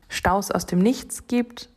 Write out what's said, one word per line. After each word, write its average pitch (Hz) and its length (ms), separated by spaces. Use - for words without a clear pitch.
Staus 196 420
aus 185 140
dem 180 140
Nichts - 480
gibt 240 480